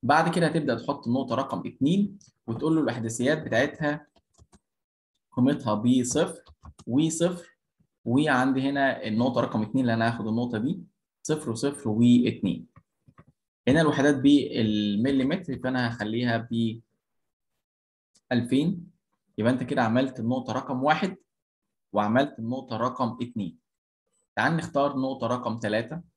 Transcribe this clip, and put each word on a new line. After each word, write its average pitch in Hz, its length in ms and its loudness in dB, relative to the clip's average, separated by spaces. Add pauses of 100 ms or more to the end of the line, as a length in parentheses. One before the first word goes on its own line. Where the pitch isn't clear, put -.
بعد 165 320 4
كده 170 120 2
هتبدأ 147 280 0
تحط - 320 -6
النقطة 123 280 0
رقم - 300 -4
اتنين 190 540 0 (280)
وتقول 143 280 0
له 160 60 2
الإحداثيات 120 640 -2
بتاعتها 147 640 -2 (1200)
قيمتها 127 420 0
بصفر 123 720 0 (440)
وصفر، 160 720 0 (480)
وعندي 131 560 2
هنا 135 460 0
النقطة 120 340 0
رقم 113 200 0
اتنين 107 200 -2
اللي 120 120 2
أنا 113 140 2
هاخد 117 200 -4
النقطة 120 300 -2
دي 123 260 -4 (400)
صفر 151 260 -4
وصفر 120 400 -4
واتنين. 117 840 2 (920)
هنا 147 140 4
الوحدات 143 340 4
بالمليمتر، 127 1400 2
فأنا 127 300 -2
هخليها 117 600 -2
ب 113 300 -2 (1500)
ألفين. 135 600 0 (460)
يبقى 113 160 2
أنت 127 100 -2
كده 131 180 -2
عملت 123 380 2
النقطة 120 340 -2
رقم 131 300 -4
واحد 190 340 0 (760)
وعملت 110 460 0
النقطة 120 380 -8
رقم 120 440 -4
اتنين. 107 360 -8 (800)
تعال 139 220 0
نختار 143 400 -2
نقطة 131 300 -4
رقم 117 320 -4
تلاتة. 117 420 -4 (160)